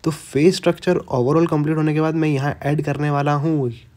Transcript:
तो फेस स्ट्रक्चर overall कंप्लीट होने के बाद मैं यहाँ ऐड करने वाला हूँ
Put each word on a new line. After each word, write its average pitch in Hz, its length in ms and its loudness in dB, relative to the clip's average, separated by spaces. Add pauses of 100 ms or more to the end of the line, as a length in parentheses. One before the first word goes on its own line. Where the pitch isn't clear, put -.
तो 160 60 0
फेस 165 460 2
स्ट्रक्चर 170 420 0 (160)
overall 147 360 2
कंप्लीट 156 260 0
होने 156 180 0
के 156 60 0
बाद 160 140 0
मैं 156 140 0
यहाँ 143 340 -2
ऐड 151 220 -2
करने 147 260 -2
वाला 143 240 0
हूँ 143 380 0 (240)